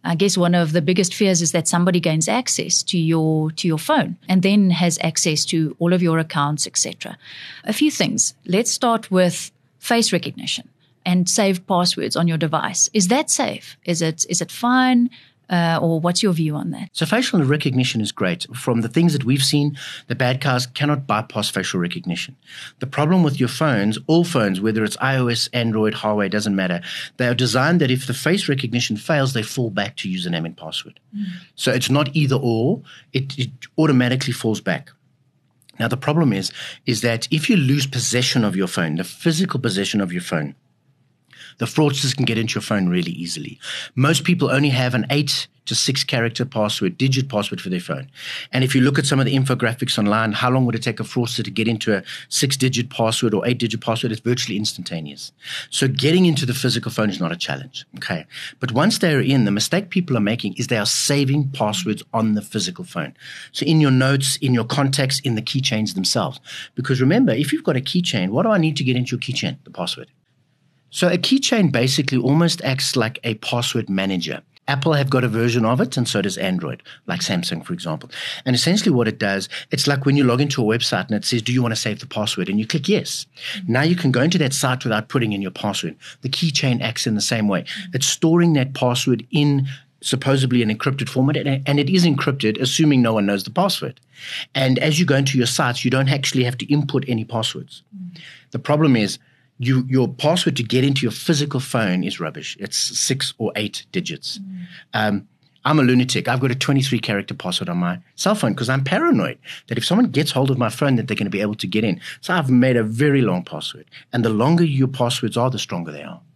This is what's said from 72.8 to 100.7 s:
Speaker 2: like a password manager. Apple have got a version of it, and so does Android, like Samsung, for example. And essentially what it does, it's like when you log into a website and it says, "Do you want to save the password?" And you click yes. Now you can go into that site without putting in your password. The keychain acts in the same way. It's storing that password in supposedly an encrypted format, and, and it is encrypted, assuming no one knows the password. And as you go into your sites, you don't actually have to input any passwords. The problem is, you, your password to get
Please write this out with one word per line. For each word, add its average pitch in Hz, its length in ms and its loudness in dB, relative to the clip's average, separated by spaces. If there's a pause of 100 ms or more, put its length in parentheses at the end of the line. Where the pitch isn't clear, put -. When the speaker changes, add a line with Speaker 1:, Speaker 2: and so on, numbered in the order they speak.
Speaker 2:
like 117 260 0
a 113 120 -2
password 120 540 -4
manager. 95 520 -2 (260)
Apple 139 240 0
have 139 180 0
got 127 140 2
a 123 60 0
version 117 340 2
of 120 160 2
it, 127 160 -2
and 120 100 0
so 110 160 0
does 95 160 -4
Android, 85 460 -4 (240)
like 85 140 -4
Samsung, 85 420 -4
for - 80 -12
example. 85 380 -8 (360)
And 127 120 2
essentially 180 340 2
what 120 160 2
it 110 100 -4
does, 98 300 -2 (240)
it's - 160 0
like 135 180 0
when 139 120 4
you 143 80 4
log 123 160 4
into 135 200 0
a 113 40 2
website 110 420 0
and 107 80 -2
it 101 80 -4
says, 117 180 -2
"Do 117 120 -4
you 127 80 2
want 117 120 0
to 110 60 -4
save 107 220 -4
the - 60 -16
password?" 101 420 -4
And 101 100 0
you 113 80 -4
click 143 220 -2
yes. - 360 -2 (440)
Now 123 140 2
you 170 120 4
can 156 160 2
go 120 100 2
into 170 180 2
that 135 120 2
site 127 320 -2
without 107 240 0
putting 117 240 0
in 101 100 -2
your 98 80 -4
password. 92 460 -4 (280)
The 131 60 -4
keychain 131 520 0
acts - 260 -4
in 110 80 0
the 104 60 -2
same 107 260 0
way. 92 160 0 (300)
It's 135 120 -2
storing 170 480 4
that 135 200 2
password 123 580 0
in 143 380 2 (320)
supposedly 131 600 0
an 110 80 2
encrypted 131 380 -2
format, 139 300 0
and, 135 280 -2
and 143 140 2
it 143 100 0
is 180 160 4
encrypted, 135 540 0
assuming 139 420 4
no 117 120 4
one 107 120 0
knows 101 200 -2
the - 40 -10
password. - 520 -2 (520)
And 131 260 2
as 151 200 2
you - 60 4
go 135 100 4
into 135 220 2
your 117 100 2
sites, 123 380 -2
you 123 60 2
don't 131 180 2
actually 135 340 0
have 123 140 -2
to - 80 -8
input 143 420 0
any 113 160 -2
passwords. - 580 -8 (720)
The - 80 -6
problem 147 380 4
is, 104 220 -2 (440)
you, 127 240 2
your 127 200 2
password 160 480 0
to 131 80 -4
get 123 200 2